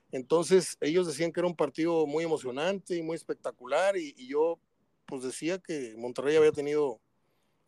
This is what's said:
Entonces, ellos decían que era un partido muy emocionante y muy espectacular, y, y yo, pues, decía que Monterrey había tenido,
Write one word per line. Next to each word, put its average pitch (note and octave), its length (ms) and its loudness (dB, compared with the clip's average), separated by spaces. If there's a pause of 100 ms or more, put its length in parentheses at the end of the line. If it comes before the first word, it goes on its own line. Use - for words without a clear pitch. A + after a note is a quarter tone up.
(120)
Entonces, E3 720 2
ellos E3+ 260 2
decían D#3+ 240 -2
que F3 80 -6
era F3 80 2
un E3+ 80 -2
partido D#3+ 500 0
muy D#3 200 -2
emocionante D#3+ 720 -4
y E3 40 -4
muy D#3+ 140 -6
espectacular, D3+ 800 -2
y, D3+ 220 -6
y B2+ 100 -18
yo, D#3 320 2 (460)
pues, C3 180 -8
decía D#3 360 -4
que C3+ 380 -8
Monterrey B2+ 380 -2
había D#3 160 8
tenido, C#3+ 480 -2 (680)